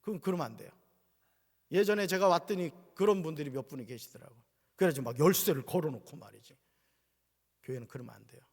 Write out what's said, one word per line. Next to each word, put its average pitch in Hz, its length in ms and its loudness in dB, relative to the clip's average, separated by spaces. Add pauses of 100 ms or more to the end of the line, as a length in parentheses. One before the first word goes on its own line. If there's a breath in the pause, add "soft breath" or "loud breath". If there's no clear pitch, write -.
그럼, 202 200 -6
그러면 175 260 -2
안 113 100 -12
돼요. - 140 -18 (1000)
예전에 202 360 2
제가 190 220 4
왔더니 175 420 2 (240)
그런 196 280 2
분들이 151 280 -6
몇 131 160 -8
분이 127 200 -12
계시더라고요. - 540 -18 (360)
그래가지고 143 280 2
막 120 140 -6
열쇠를 151 460 4
걸어놓고 147 520 -6
말이지. 104 400 -20 (1040)
교회는 123 260 -12
그러면 117 260 -16
안 107 120 -20
돼요. - 140 -20 (120)